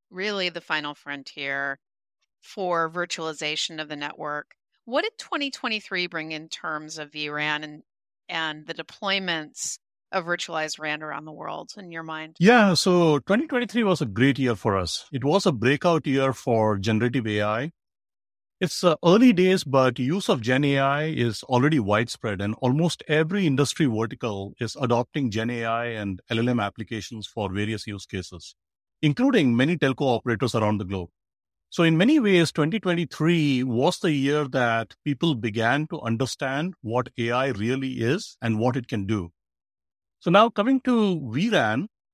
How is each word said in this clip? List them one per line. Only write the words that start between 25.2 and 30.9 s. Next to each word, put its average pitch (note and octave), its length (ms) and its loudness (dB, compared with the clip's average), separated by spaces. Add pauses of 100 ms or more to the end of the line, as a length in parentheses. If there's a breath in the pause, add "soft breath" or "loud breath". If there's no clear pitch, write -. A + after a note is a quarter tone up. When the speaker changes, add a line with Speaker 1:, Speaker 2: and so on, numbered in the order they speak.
Speaker 2:
Gen A2 180 -2
A A#2 140 -6
I A#2 220 -2
and G2+ 340 -6 (100)
L A2+ 80 0
L A#2 100 2
M A#2+ 120 0
applications G#2 680 -6
for G2+ 240 -6
various G#2 380 -4
use G2+ 180 -10
cases, - 480 -12 (460)
including D#3 560 4
many D3 200 2
telco C3+ 260 0
operators A#2+ 520 0
around G#2+ 240 2
the G2 60 -4
globe. F#2 240 -6 (640)